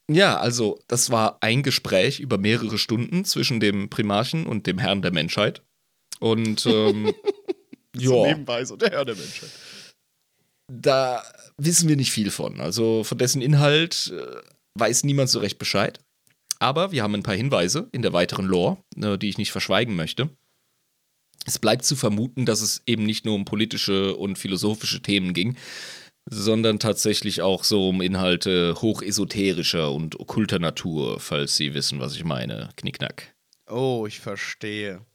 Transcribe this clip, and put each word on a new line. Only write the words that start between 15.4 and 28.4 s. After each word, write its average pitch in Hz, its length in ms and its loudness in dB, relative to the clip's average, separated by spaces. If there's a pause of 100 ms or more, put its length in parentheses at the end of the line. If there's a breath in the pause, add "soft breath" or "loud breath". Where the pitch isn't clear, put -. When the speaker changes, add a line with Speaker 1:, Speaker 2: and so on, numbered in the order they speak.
Speaker 1:
Bescheid. - 420 0 (580)
Aber 156 340 2
wir 127 100 0
haben 104 120 0
ein 101 80 -2
paar 101 140 -2
Hinweise 123 560 0
in 123 100 -4
der 92 100 2
weiteren 90 340 2
Lore, 95 320 2 (180)
äh, 101 220 -2
die 104 100 -2
ich 92 100 -4
nicht 104 140 -2
verschweigen 110 420 2
möchte. 90 360 -2 (1160)
Es - 120 -4
bleibt 110 260 2
zu 143 120 0
vermuten, 117 500 0
dass 107 140 2
es - 260 -4
eben 110 180 0
nicht 107 200 -2
nur 110 100 0
um 101 100 -2
politische 98 720 -2
und 95 220 -6
philosophische 104 640 -4
Themen 92 320 2
ging, 101 220 0 (720 loud breath)
sondern 110 480 2
tatsächlich 101 640 0
auch 92 220 2
so 98 240 4
um 92 120 2
Inhalte 90 800 2